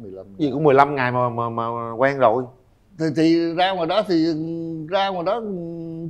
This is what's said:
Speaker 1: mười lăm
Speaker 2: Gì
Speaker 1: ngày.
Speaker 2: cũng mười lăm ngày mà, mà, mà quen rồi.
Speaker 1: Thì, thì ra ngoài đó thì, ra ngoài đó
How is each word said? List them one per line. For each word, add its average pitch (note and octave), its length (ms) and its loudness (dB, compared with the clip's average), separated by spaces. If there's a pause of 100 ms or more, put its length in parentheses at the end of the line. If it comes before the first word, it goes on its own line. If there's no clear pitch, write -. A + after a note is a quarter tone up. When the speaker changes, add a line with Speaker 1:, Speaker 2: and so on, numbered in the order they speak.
Speaker 1:
mười G#2 100 -14
lăm F#2+ 140 -14 (120)
Speaker 2:
Gì E3+ 80 0
Speaker 1:
ngày. C#3 80 0
Speaker 2:
cũng D3 100 -2
mười D3 100 6
lăm C#3+ 220 6
ngày B2+ 160 0
mà, B2 180 0
mà, A#2 200 -4
mà A#2 480 -4
quen C3+ 200 2
rồi. B2 260 4 (560)
Speaker 1:
Thì, D#3 60 0 (100)
thì E3 400 2
ra F3+ 160 2
ngoài F3 160 -2
đó G3 200 2
thì, E3 180 2 (640)
ra G3 200 0
ngoài F#3 160 -4
đó A3 160 0 (680)